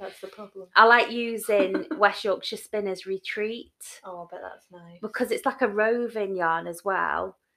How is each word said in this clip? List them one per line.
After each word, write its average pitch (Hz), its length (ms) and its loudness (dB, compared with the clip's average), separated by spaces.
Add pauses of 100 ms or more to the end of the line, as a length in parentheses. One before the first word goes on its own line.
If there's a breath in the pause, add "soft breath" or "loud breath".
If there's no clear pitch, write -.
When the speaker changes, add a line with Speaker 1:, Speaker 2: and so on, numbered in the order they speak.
Speaker 1:
That's 190 220 -14
the 190 60 -12
problem. 196 460 -18
Speaker 2:
I 220 120 10
like 233 240 6
using 214 800 0
Speaker 1:
<laughs> - 80 -6
Speaker 2:
West 202 260 4
Yorkshire 208 320 -2
Spinners 196 480 -6
Retreat - 1000 -8
Speaker 1:
Oh, 175 240 -12
I 180 80 -16
bet 180 80 -14
that's - 280 -16
nice. 175 320 -20
Speaker 2:
because 214 280 -2
it's - 140 0
like 262 160 -2
a 247 80 4
roving 214 680 0
yarn 170 320 0
as 170 160 -10
well. 180 560 -2 (180)